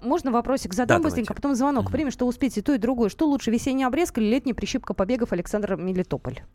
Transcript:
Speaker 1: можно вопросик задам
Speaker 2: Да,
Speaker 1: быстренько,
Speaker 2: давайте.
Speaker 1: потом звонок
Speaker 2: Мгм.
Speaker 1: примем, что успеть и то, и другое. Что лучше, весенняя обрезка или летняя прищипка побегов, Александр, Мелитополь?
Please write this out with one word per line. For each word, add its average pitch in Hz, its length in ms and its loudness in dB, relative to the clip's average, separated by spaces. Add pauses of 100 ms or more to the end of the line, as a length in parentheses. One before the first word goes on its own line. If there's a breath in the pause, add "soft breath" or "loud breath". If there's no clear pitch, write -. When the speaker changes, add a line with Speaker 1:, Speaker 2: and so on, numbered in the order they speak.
Speaker 1:
можно 277 280 0
вопросик 233 440 0
задам 247 260 4
Speaker 2:
Да, - 20 0
Speaker 1:
быстренько, 247 260 -2
Speaker 2:
давайте. - 120 -8
Speaker 1:
потом 285 140 0
звонок 262 300 2
Speaker 2:
Мгм. - 60 -6
Speaker 1:
примем, 262 200 0
что - 160 -2
успеть 247 320 0
и - 20 -2
то, 294 140 0
и - 20 2
другое. 233 320 2
Что - 160 0
лучше, 277 240 2
весенняя 262 380 2
обрезка 294 340 0
или 214 80 4
летняя 254 240 0
прищипка - 400 -4
побегов, 226 380 0
Александр, 196 440 -2
Мелитополь? 170 640 -4 (140)